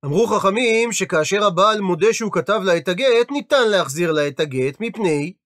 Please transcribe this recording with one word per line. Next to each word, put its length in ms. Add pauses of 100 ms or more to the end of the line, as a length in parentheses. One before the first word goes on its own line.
אמרו 220
חכמים 640
שכאשר 540
הבעל 360
מודה 320
שהוא 180
כתב 320
לה 140
את 100
הגט, 440
ניתן 380
להחזיר 420
לה 160
את 120
הגט, 400
מפני 540 (120)